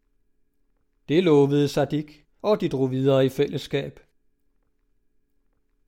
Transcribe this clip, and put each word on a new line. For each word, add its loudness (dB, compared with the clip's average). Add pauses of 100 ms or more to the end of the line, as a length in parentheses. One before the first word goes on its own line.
(1080)
Det 2
lovede 4
Sadik, -6 (160)
og 0
de -2
drog -2
videre 2
i 0
fællesskab. -6 (1900)